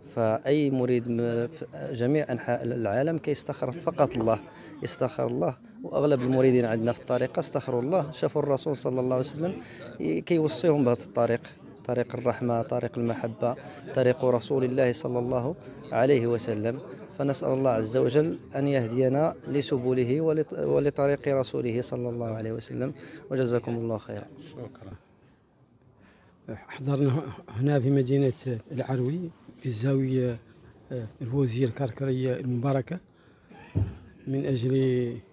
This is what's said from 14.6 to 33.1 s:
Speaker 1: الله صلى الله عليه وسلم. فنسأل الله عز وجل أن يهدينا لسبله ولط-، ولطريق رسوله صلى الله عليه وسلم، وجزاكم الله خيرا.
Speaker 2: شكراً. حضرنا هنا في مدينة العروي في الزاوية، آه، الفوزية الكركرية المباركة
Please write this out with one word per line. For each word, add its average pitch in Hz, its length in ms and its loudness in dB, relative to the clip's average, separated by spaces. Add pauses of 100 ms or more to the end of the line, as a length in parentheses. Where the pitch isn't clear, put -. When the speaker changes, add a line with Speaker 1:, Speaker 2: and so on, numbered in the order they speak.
Speaker 1:
الله 127 280 2
صلى 123 260 -2
الله 127 360 0 (380)
عليه 120 340 4
وسلم. 117 520 0 (400)
فنسأل 139 300 -2
الله 135 220 2
عز 113 260 0
وجل 131 420 2 (180)
أن 139 100 0
يهدينا 131 680 2 (140)
لسبله 127 720 0
ولط-، 156 380 0
ولطريق 143 680 2
رسوله 127 520 0
صلى 123 280 -4
الله 117 180 -6
عليه 110 260 -6
وسلم، 123 400 -6 (380)
وجزاكم 120 440 0
الله 113 240 -2
خيرا. 104 280 -10 (260)
Speaker 2:
شكراً. 104 400 -14 (1800)
حضرنا 139 540 2 (260)
هنا 131 320 2
في 131 100 2
مدينة 139 420 4 (400)
العروي 131 460 -2 (420)
في - 60 -8
الزاوية، 127 720 0 (540)
آه، 120 140 -6 (160)
الفوزية 127 420 2
الكركرية 127 720 -2
المباركة 135 640 -2 (1300)